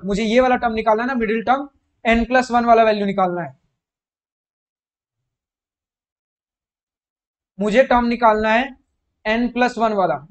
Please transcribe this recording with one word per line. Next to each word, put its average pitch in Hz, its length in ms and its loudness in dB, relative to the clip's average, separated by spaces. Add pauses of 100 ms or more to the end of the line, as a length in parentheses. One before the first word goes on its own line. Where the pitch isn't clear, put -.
मुझे 202 180 -4
ये 226 180 2
वाला 254 140 2
term 240 180 -4
निकालना 220 300 -2
है 247 40 -4
ना, 269 80 -6
middle 226 280 -2
term 277 240 -2 (380)
n 226 200 2
plus 247 260 0
one 233 140 0
वाला 226 180 6
value 214 220 0
निकालना 185 360 -2
है, 143 140 -14 (4000)
मुझे 214 240 2
term 240 240 2
निकालना 220 440 2
है 233 120 2 (640)
n 233 260 -2
plus 247 260 -2
one 214 160 0
वाला 160 380 -2